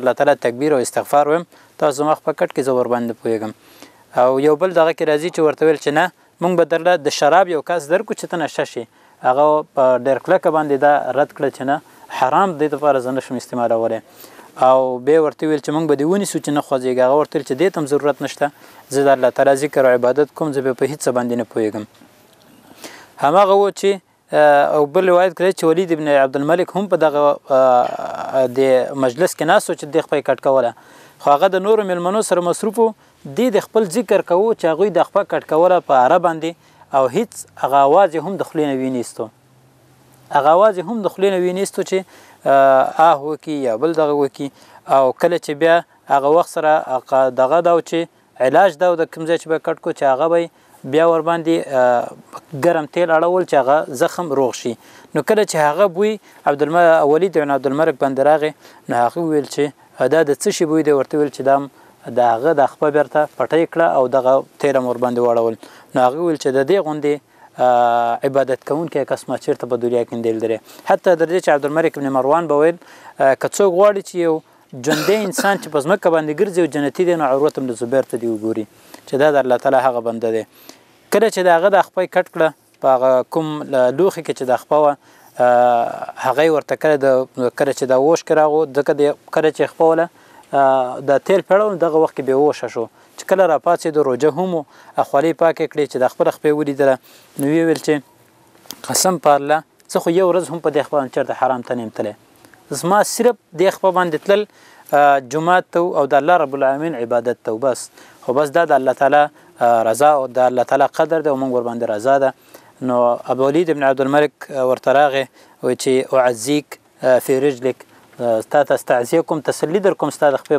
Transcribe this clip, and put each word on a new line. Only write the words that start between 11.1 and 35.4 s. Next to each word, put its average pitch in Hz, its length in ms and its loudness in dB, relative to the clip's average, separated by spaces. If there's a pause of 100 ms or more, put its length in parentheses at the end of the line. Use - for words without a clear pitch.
رد 147 180 0
کړه 143 200 -2
چې 135 140 -10
نه، 147 60 0 (420)
حرام 156 400 0
دې 151 160 0
دپاره 139 300 0
زه 127 60 -6
نه 131 100 -4
شم - 220 -10
استعمالولی. 113 580 -2 (680)
او 131 400 2
بیا 156 160 4
ورته 151 240 -4
ویل 151 140 -2
چې 151 160 -10
موږ 165 120 -2
به 143 120 2
دې 147 100 0
ونیسو 196 280 -2
چې - 180 -6
نه 143 100 0
خوځېږي. 127 400 -2
هغه 139 140 2
ورته 147 160 -4
ویل 143 120 -4
چې 135 120 -4
دې 185 120 2
ته 170 80 -6
هم 147 60 -4
ضرورت 143 400 -2
نشته، 143 240 -4 (380)
زه 135 160 -2
د 139 40 4
الله 127 220 4
تعالی 139 320 2
ذکر 143 260 0
او 123 60 4
عبادت 131 400 0
کوم، 156 180 -6
زه 135 140 -4
به 131 140 -2
په 143 100 0
هیڅ 151 140 -10
څه 135 120 0
باندې 120 240 -4
نه 110 100 -4
پوهېږم. 107 340 -4 (1400)
هماغه 190 300 4
و 196 160 2
چې، 196 300 -2 (320)
آه، 147 320 4 (120)
او 147 100 2
بل 185 220 0
روایت 180 240 2
کې 185 120 -6
راځي 185 140 0
چې - 60 -6
ولید 165 280 0
ابن 156 160 -4
عبدالملک 143 680 0
هم 202 160 -4
په 175 40 0
دغه، 147 280 2 (260)
آه، 131 960 0 (100)
د 131 480 2
مجلس 131 320 -2
کې 165 60 -6
ناست 185 280 2
و 165 40 -2
چې - 180 -14
دې 160 120 0
خپه 156 120 -4
یې 135 120 -4
کټ 131 180 0
کوله. 127 260 2 (460)
خو 143 120 0
هغه 151 180 4
د 185 80 -2 (100)
نورو 214 160 2
مېلمنو 185 460 -2
سره 175 120 0
مصروف 190 380 -4
و، 226 100 4 (380)
دې 165 200 -2 (100)
د 180 100 2
خپل 220 180 0 (120)
ذکر 196 260 0
کوو 202 320 0
چې - 180 -16
هغوی 190 180 0
د 160 180 2
خپه 196 160 -2
کټ 151 180 -6 (100)